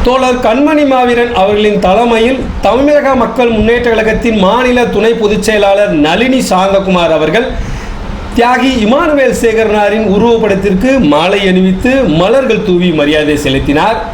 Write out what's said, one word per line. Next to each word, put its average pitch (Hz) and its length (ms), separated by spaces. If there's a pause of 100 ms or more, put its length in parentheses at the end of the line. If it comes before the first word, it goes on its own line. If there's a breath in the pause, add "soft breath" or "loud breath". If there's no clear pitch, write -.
தோழர் 254 420
கண்மணி 294 400
மாவீரன் 240 480
அவர்களின் 208 440
தலைமையில் 226 600 (240)
தமிழக 277 520
மக்கள் 240 420
முன்னேற்ற 233 340
கழகத்தின் 220 480
மாநில 240 480
துணை 202 260
பொதுச் 214 300
செயலாளர் 202 500 (140)
நளினி 240 340 (100)
சாந்தகுமார் 185 680
அவர்கள் 170 280 (920 loud breath)
தியாகி 247 360 (140)
இமானுவேல் 277 560
சேகரனாரின் 214 640 (100)
உருவப்படத்திற்கு 214 840
மாலை 202 480
அணிவித்து 185 460 (260)
மலர்கள் 220 480
தூவி 180 240
மரியாதை 151 440
செலுத்தினார். 143 600 (160)